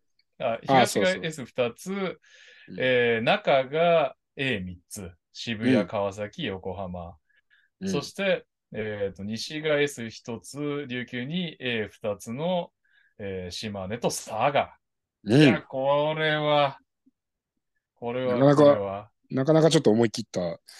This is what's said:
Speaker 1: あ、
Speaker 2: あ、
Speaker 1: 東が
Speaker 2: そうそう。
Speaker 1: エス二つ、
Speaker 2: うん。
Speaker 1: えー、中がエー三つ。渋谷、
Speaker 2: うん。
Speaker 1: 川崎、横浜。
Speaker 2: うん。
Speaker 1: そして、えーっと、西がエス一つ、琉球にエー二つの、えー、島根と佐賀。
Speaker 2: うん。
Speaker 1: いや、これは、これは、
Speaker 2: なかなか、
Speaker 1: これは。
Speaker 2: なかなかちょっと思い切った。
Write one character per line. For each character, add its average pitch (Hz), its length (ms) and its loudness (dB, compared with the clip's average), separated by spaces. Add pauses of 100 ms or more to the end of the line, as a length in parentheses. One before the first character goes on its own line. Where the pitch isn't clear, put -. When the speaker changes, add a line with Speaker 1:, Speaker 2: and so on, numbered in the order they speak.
(400)
Speaker 1:
あ、 139 60 -4
Speaker 2:
あ、 117 160 -2
Speaker 1:
東 131 380 4
が 190 60 4
Speaker 2:
そ 185 60 4
う - 20 -2
そ 190 80 -6
う。 175 40 -6
Speaker 1:
エ 160 60 -6
ス 135 140 -12
二 117 280 -2
つ、 - 200 -12
Speaker 2:
う - 0 -
ん。 190 260 -6 (580)
Speaker 1:
え 123 440 2
ー、 - 20 -4
中 156 420 2
が 160 520 2 (180)
エ 131 220 -2
ー 92 80 -8
三 90 140 -12 (100)
つ。 92 220 -14 (200)
渋 110 320 -8
谷、 127 140 4
Speaker 2:
う 104 60 2
ん。 90 40 -6
Speaker 1:
川 101 240 -2
崎、 104 320 -10
横 95 300 -8
浜。 90 420 -10 (640)
Speaker 2:
う 190 60 -8
ん。 190 40 -4
Speaker 1:
そ 185 120 -2
し - 120 -14
て、 190 320 -2 (280)
え 107 360 -4
ー - 20 -6
っ - 20 -20
と、 98 100 -14
西 110 380 -8
が 151 180 2
エ 143 80 2
ス 120 220 -10
一 113 320 -12
つ、 143 480 -8
琉 123 160 -6
球 123 180 -8
に 160 360 -6
エ 120 260 -4
ー 95 40 -10
二 104 280 -6
つ 113 160 -14
の、 175 380 -4 (480)
え 95 280 -8
ー、 90 40 -10
島 101 360 -8
根 110 100 -6
と 175 120 -4
佐 - 200 -8
賀。 120 460 0 (480)
Speaker 2:
う 107 140 4
ん。 147 40 8
Speaker 1:
い 151 40 10
や、 107 160 4
こ 143 560 -2
れ 156 180 0
は、 147 440 2 (1160)
こ 120 160 -6
れ 127 140 -4
は、 127 80 0
Speaker 2:
な 120 60 2
か 135 60 6
な 143 100 8
か、 147 80 8
Speaker 1:
こ 143 60 10
れ 143 60 6
は。 98 360 -6 (180)
Speaker 2:
な 135 160 -2
か 156 80 4
な 160 80 6
か 160 80 6
ち 156 80 4
ょ - 20 4
っ - 40 4
と 110 80 6
思 117 140 4
い 107 60 -2
切 113 120 -8
っ - 20 -14
た。 87 340 -6 (200)